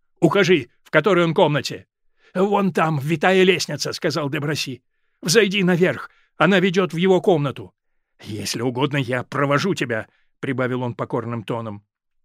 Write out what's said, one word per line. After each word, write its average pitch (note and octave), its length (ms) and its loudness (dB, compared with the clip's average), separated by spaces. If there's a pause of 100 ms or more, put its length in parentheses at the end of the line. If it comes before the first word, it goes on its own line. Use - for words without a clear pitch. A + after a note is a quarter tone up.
(200)
Укажи, E3+ 480 4 (160)
в - 80 -16
которой F3 320 4
он E3 100 0
комнате». D3 540 0 (480)
«Вон G3+ 360 0
там, D#3+ 280 0
витая E3+ 440 2
лестница», — D#3 500 0
сказал D3 360 -4
де D3+ 100 -4
Браси. C#3+ 440 -6 (380)
«Взойди G3+ 420 2
наверх, F3 480 0 (260)
она F3+ 220 4
ведет F#3 340 0
в D#3+ 40 -6
его F#3 240 4
комнату». C#3+ 520 0 (480)
«Если G#2 400 -8
угодно, B2+ 360 -2
я B2 260 -4
провожу C#3+ 500 -2
тебя», — A#2 340 -6 (320)
прибавил B2+ 440 -4
он A#2+ 120 -6
покорным A#2 480 -6
тоном. A2+ 400 -10 (420)